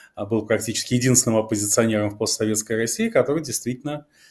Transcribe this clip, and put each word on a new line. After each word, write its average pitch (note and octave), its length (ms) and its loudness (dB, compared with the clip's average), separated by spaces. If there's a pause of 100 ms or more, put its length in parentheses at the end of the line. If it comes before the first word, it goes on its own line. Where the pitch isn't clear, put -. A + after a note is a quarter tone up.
(140)
а, G#2 120 -8
был G#2+ 200 0
практически A2 480 -2
единственным A#2+ 440 4
оппозиционером G#2+ 720 2
в G#2 80 -12
постсоветской G#2+ 580 -2
России, A#2+ 320 -2
который D3+ 340 2
действительно B2+ 640 -6 (240)